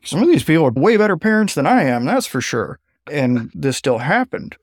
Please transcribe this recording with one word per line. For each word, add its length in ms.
some 180
of 60
these 160
people 220
are 60
way 260
better 180
parents 380
than 120
I 180
am, 200
that's 220
for 160
sure. 360
And 460
this 220
still 220
happened. 640